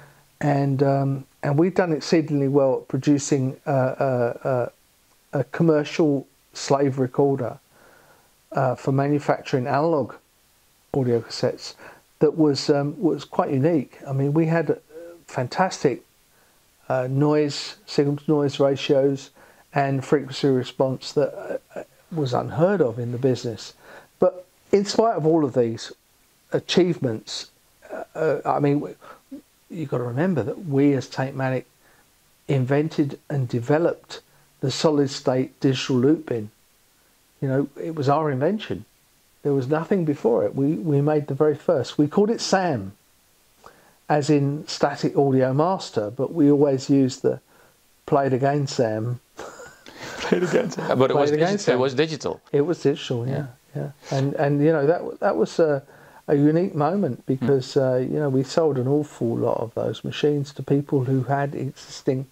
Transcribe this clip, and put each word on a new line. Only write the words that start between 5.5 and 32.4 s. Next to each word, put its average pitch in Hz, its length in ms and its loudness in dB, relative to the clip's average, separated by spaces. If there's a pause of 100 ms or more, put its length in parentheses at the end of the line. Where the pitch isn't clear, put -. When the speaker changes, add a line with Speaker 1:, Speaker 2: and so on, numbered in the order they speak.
Speaker 1:
slave 139 460 0
recorder, 131 600 0 (920)
uh, 131 220 0
for - 180 -2
manufacturing 139 720 0
analog 143 480 0 (800)
audio 123 280 2
cassettes - 540 -6 (440)
that 151 180 2
was, 151 320 2
um, 147 320 0
was 151 240 0
quite - 260 -2
unique. 143 560 0
I 139 60 -10
mean, 139 220 0
we 165 100 4
had 160 240 0
a 147 100 0 (480)
fantastic, - 800 -2 (840)
uh, 131 200 -2
noise, 147 680 0 (100)
signal-to-noise 147 720 0
ratios 139 720 2 (440)
and 139 300 0
frequency 135 440 0
response 131 640 -2
that, - 480 -2 (140)
uh, - 80 -10 (280)
was 139 240 -2
unheard 151 480 2
of 117 160 -2
in 120 140 -4
the 120 60 -4
business. 123 540 -2 (460)
But - 260 0 (260)
in 202 140 4
spite 220 320 2
of 156 100 0
all 156 200 4
of 117 80 -4
these 117 380 -2 (600)
achievements, - 1000 -2 (400)
uh, - 140 -12 (100)
uh, 160 300 -2
I 139 140 0
mean, 143 220 2
w-, - 160 -10 (720)
you've 160 180 -10
got 143 100 -4
to 123 60 -6
remember 139 380 -2
that 220 240 -8
we 143 260 4
as 131 160 -2
Tapematic 131 580 -4 (800)